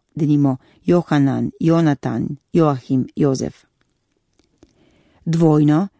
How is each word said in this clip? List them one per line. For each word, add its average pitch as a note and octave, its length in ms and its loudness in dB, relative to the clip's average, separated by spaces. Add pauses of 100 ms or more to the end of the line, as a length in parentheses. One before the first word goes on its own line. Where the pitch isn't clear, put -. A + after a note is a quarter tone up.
(140)
denimo D3 420 0 (280)
Johanan, C#3 680 0 (100)
Jonatan, D3 760 -2 (160)
Joahim, C3+ 540 0 (100)
Jozef. - 480 -4 (1600)
Dvojno, D#3+ 640 2 (120)